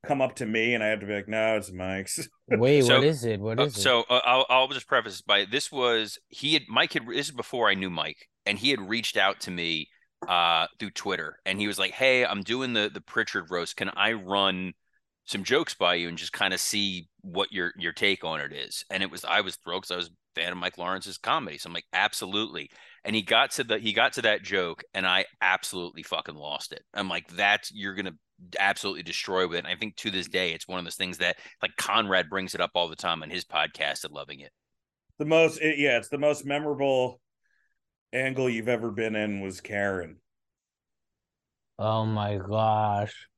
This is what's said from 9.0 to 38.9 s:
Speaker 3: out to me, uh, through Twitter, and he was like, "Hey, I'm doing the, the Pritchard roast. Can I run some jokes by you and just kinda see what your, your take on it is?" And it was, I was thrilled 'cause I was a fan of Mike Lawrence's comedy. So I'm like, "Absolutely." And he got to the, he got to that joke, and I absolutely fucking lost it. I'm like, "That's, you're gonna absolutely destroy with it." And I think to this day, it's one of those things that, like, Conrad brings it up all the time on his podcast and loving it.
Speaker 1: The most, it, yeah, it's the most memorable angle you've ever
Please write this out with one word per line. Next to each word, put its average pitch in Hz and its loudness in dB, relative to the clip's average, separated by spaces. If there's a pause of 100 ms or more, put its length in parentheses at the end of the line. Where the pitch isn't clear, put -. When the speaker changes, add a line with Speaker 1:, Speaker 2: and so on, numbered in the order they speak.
Speaker 3:
out 98 4
to 98 -8
me, 82 -2 (400)
uh, 85 4 (120)
through 104 -8
Twitter, 80 -6
and 95 -4
he 104 0
was 98 -4
like, 95 0
"Hey, 131 4
I'm 101 -2
doing 123 -4
the, 107 0
the 92 -10
Pritchard 101 -4
roast. 87 -4
Can 95 -4
I 104 2
run 95 0 (520)
some 101 -4
jokes 139 2
by 90 4
you 87 -2
and 85 -8
just 85 -10
kinda 95 0
see 95 -2 (140)
what 95 -4
your, 90 -2
your 85 -4
take 98 0
on 80 -2
it 71 -8
is?" 67 -10
And 95 -2
it 95 -4
was, 85 -12
I 98 2
was 92 -4
thrilled 90 -6
'cause - -8
I 90 -2
was 87 -6
a - -14
fan 87 -2
of 90 -6
Mike 90 -4
Lawrence's 92 -6
comedy. 113 -4
So - -12
I'm 85 -12
like, 87 -8
"Absolutely." 98 -2 (340)
And 107 -2
he 110 2
got 117 6
to 139 -4
the, 113 0
he 110 -2
got 117 4
to 127 -6
that 107 4
joke, 92 -2 (100)
and 92 0
I 92 2 (160)
absolutely 90 -2
fucking 78 -8
lost 73 -10
it. - -16 (100)
I'm 98 -4
like, 85 -4
"That's, 101 2
you're 98 -8
gonna 95 -6 (460)
absolutely 98 0
destroy 92 0
with 82 -4
it." 85 -2
And - -8
I 90 -2
think 107 -8
to 107 -4
this 90 -2
day, 90 0
it's - -12
one 92 -6
of 90 -6
those 85 -10
things 90 -6
that, 87 0 (260)
like, - -4
Conrad 98 2
brings 95 -4
it 92 -4
up 85 0
all 87 0
the 78 -12
time 82 -4
on 78 -12
his 90 -6
podcast 76 -4
and 76 -10
loving 71 -14
it. 71 -20 (680)
Speaker 1:
The 151 -4
most, 160 4
it, 156 2
yeah, 139 4
it's 107 -4
the 143 -4
most 143 2
memorable 139 0 (960)
angle 131 0
you've 113 -2
ever 117 0